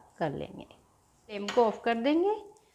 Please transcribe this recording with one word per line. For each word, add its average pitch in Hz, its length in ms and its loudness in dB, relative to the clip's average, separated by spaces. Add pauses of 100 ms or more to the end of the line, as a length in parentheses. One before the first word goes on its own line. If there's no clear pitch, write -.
(180)
कर 160 140 0
लेंगे। - 320 -10
फ्लेम - 840 -14
को 240 180 4
ऑफ 208 200 0
कर 233 100 2
देंगे 311 400 2 (400)